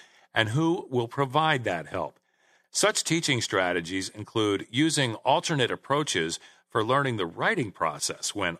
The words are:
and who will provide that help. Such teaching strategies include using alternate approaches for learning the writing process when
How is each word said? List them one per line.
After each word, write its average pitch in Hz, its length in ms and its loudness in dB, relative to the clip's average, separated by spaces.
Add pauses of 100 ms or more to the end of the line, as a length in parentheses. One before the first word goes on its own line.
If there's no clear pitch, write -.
(360)
and 110 140 2
who 165 420 0
will 120 160 0
provide 143 560 0
that 87 240 -4
help. 82 320 -6 (500)
Such - 360 0
teaching 156 360 0
strategies 92 680 0
include 104 600 -2
using 139 460 0
alternate 139 560 2
approaches 90 680 -2 (300)
for 113 140 0
learning 127 340 2
the 92 80 0
writing 120 460 -2
process - 640 -4
when 87 240 0